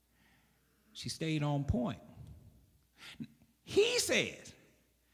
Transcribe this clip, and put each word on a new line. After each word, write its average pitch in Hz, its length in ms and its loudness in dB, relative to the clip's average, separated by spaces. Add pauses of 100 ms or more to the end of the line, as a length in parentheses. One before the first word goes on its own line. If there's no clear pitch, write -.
(920)
She - 160 -8
stayed 156 320 -2
on 147 220 2
point. 226 360 0 (1600)
He 480 340 4
says, 175 560 0 (600)